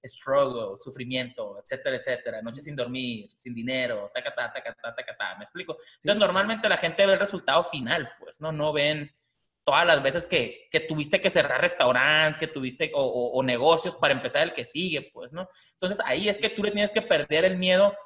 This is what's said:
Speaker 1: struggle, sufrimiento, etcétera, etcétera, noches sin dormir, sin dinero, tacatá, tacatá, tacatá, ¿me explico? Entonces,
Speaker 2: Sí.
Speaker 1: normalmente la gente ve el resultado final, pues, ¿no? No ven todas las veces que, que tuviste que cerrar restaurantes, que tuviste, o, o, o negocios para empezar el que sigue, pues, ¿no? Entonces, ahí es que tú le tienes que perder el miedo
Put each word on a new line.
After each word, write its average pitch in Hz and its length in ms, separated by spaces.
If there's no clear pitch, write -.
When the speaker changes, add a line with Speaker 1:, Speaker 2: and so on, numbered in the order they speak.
Speaker 1:
struggle, 127 720
sufrimiento, 123 800
etcétera, 131 380
etcétera, 117 460
noches 117 200
sin 147 140
dormir, 123 580
sin 120 200
dinero, 120 600
tacatá, 127 380
tacatá, 117 420
tacatá, 104 440
¿me 104 60
explico? 160 340
Entonces, - 180
Speaker 2:
Sí. 208 60
Speaker 1:
normalmente 208 500
la 180 80
gente 180 300
ve 196 80
el 185 40
resultado 175 460
final, 139 560
pues, - 180
¿no? 156 140
No 151 220
ven 147 360
todas 151 220
las 156 160
veces 160 240
que, 127 440
que 156 100
tuviste 156 420
que 190 80
cerrar 143 280
restaurantes, 151 760
que 160 100
tuviste, 151 480
o, 139 80
o, 120 300
o 127 100
negocios 147 540
para 143 160
empezar 135 300
el 165 100
que - 140
sigue, 156 460
pues, 123 200
¿no? 180 160
Entonces, 185 320
ahí 170 240
es 202 80
que 214 140
tú 202 120
le 208 80
tienes 208 220
que 220 80
perder 160 460
el 185 100
miedo 185 380